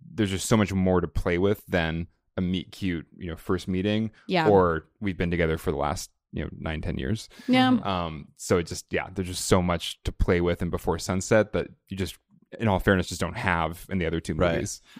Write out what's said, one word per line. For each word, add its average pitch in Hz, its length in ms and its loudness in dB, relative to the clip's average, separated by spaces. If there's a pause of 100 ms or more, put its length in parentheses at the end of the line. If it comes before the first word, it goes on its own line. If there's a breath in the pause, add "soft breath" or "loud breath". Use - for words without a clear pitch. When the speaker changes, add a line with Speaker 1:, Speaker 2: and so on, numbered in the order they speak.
(140)
Speaker 1:
there's 104 180 0
just 92 160 -4
so 117 100 4
much 98 160 2
more 92 280 4
to 82 60 -4
play 87 300 0
with 98 300 0
than 85 400 -2 (300)
a 92 40 -2
meet 90 300 -2
cute, 87 360 -6 (100)
you 90 120 -12
know, 82 80 -8
first - 300 -2
meeting, 104 440 0 (160 soft breath)
Speaker 2:
Yeah. 170 220 2
Speaker 1:
or 90 380 6 (120)
we've 98 180 -2
been 87 140 0
together 82 260 2
for 92 140 -2
the 71 60 -2
last, 73 340 -4 (220)
you 82 100 -4
know, - 60 -6 (100)
nine, 80 220 -6
ten - 160 -4
years. - 320 -4 (180 loud breath)
Speaker 2:
Yeah. 254 240 4
Speaker 3:
Mm-hmm. 202 160 0
Speaker 1:
Um, 180 480 -4
so - 220 0
it 85 100 0
just, - 240 -10
yeah, 80 220 -4
there's 92 160 -6
just - 160 -8
so 95 160 6
much 87 420 -4
to - 80 -4
play 90 300 2
with 87 200 0
in 87 80 -2
Before 85 300 -2
Sunset 95 540 2
that 85 140 -2 (200)
you 98 80 -10
just, 92 220 -6 (420)
in 113 100 2
all 92 100 4
fairness, 92 280 4
just 90 120 -6
don't 87 160 -4
have 85 540 -2
in 95 80 -2
the 85 80 0
other 82 160 -2
two 87 120 -6
Speaker 4:
Right. 85 200 2
Speaker 1:
movies. - 280 -4 (180 loud breath)